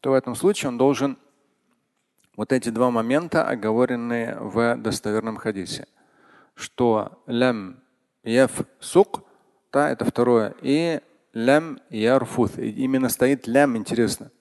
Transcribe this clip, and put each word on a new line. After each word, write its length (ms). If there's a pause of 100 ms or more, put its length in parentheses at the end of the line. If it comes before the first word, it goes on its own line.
то 100
в 20
этом 220
случае 340
он 80
должен 400 (1160)
вот 160
эти 180
два 220
момента, 560
оговоренные 920
в 380
достоверном 600
хадисе, 500 (680)
что 720
лям 520 (440)
яфсук, 1000 (480)
да, 180
это 140
второе, 580
и 380 (340)
лям 460 (100)
ярфут. 680
И 100
именно 400
стоит 380
лям, 300
интересно. 520 (120)